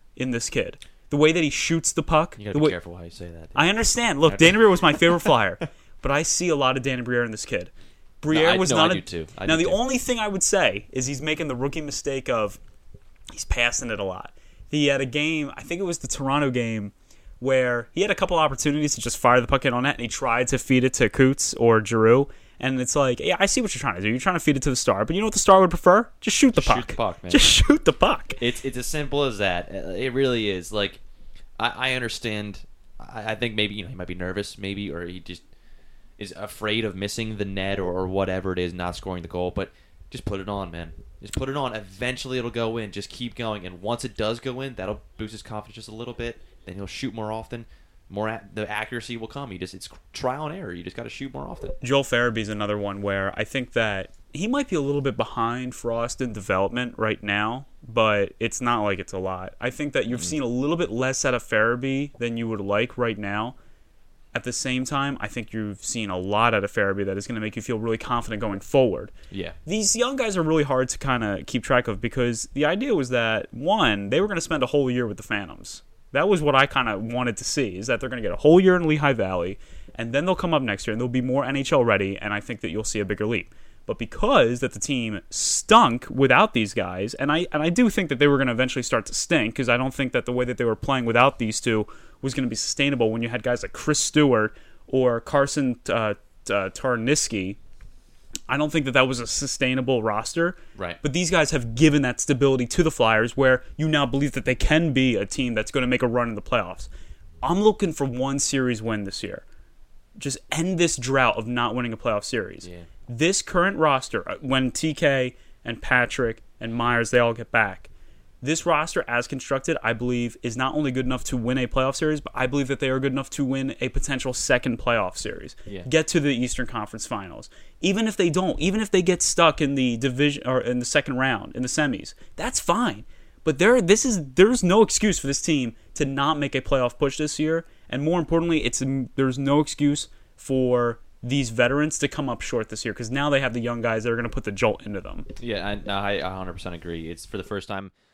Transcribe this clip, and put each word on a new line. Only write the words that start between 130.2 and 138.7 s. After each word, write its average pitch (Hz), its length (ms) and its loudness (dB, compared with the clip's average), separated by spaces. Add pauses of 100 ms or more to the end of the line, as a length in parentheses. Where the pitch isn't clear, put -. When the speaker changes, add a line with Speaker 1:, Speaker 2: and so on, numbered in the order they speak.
Speaker 1:
or 127 140 2
in 123 200 -2
the 120 40 -4
second 139 340 0
round, 127 360 -2
in 123 80 -4
the 127 60 -4
semis, - 460 -2 (220)
that's 247 240 -4
fine. 175 440 0 (400)
But 143 140 0
there, 233 220 8
this 196 240 6
is, 202 200 0 (100)
there's 220 300 8
no 190 180 6
excuse - 380 2
for - 80 -6
this 139 140 -2
team 131 320 0 (200)
to 151 100 -2
not 139 340 0
make 143 180 -2
a 131 40 0
playoff 127 380 0
push 139 200 0
this 151 200 -2
year. 160 260 0 (260)
And 135 120 -4
more 165 160 2
importantly, 165 460 2
it's, - 180 -2 (340)